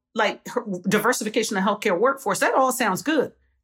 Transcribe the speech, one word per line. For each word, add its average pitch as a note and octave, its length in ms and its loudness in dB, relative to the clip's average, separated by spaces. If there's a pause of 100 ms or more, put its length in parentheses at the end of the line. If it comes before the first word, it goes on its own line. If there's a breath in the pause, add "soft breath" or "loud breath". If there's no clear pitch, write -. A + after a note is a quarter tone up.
(140)
like, - 340 -2
her-, - 160 -4 (220)
diversification G#3+ 720 0
of F#3+ 80 0
healthcare G3+ 340 0
workforce, A3 420 0
that E4 140 2
all C4 160 4
sounds A3 300 0
good. D4 320 0 (320)